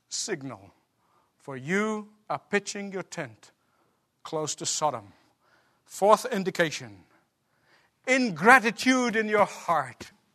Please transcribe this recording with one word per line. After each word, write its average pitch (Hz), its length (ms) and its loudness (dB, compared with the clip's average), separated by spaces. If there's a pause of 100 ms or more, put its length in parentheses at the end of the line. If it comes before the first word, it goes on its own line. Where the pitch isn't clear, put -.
signal 131 640 -10 (760)
for 135 120 -10
you 208 500 -4 (220)
are 147 100 -6 (100)
pitching 202 440 -6
your 185 100 -8
tent 127 480 -14 (720)
close 156 320 -6
to 185 100 -10
Sodom. 117 480 -4 (720)
Fourth 202 460 4
indication, 160 720 -2 (1040)
ingratitude 240 1080 4
in 214 140 -2
your 208 160 4
heart. - 640 -4 (260)